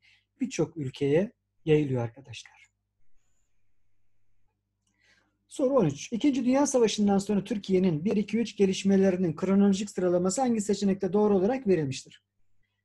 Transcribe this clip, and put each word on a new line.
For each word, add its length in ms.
birçok 360
ülkeye 560
yayılıyor 380
arkadaşlar. 640
Soru 260
on 120
üç. 260
İkinci 320
Dünya 220
Savaşı'ndan 520
sonra 260
Türkiye'nin 600
bir, 120
iki, 220
üç 180
gelişmelerinin 800
kronolojik 540
sıralaması 500
hangi 200
seçenekte 520
doğru 240
olarak 300
verilmiştir? 580